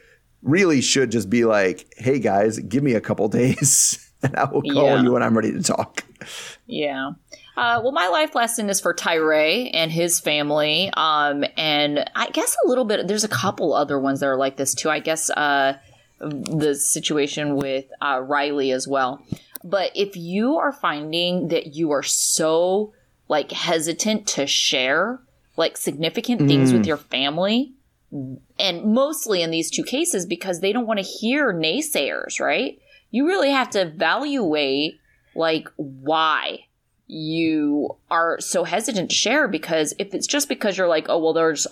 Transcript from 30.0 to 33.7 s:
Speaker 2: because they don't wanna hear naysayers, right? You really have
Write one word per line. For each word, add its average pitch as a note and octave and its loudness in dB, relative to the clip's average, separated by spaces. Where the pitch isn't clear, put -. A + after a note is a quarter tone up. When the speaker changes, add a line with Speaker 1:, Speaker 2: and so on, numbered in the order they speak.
Speaker 2:
because F3 -6
they F#3+ 2
don't A#3 -2
wanna G#3+ -2
hear A#3+ 0
naysayers, D#3+ -2
right? D#3+ -2
You C4+ 0
really E4+ 2
have C4 0